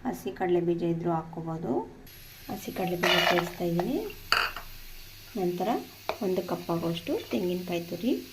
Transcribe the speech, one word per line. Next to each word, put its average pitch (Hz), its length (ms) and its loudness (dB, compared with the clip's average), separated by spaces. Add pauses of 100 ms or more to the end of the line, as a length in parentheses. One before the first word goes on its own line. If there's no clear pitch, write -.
ಹಸಿ 202 340 -2
ಕಡಲೆ 175 280 6
ಬೀಜ 170 160 4 (120)
ಇದ್ದರೂ 170 220 0
ಹಾಕ್ಕೊಬೋದು. 165 560 -4 (760)
ಹಸಿ - 300 -8
ಕಡಲೆ 180 240 0
ಬೀಜ 180 120 6 (140)
ಸೇರಿಸ್ತಾ 175 400 2
ಇದ್ದೀನಿ. 190 300 2 (1400)
ನಂತರ 180 300 0 (560)
ಒಂದು 185 260 2
ಕಪ್ 175 240 -2
ಆಗೋಷ್ಟು 170 380 0 (180)
ತೆಂಗಿನಕಾಯಿ 180 600 0
ತುರಿ 185 220 0 (200)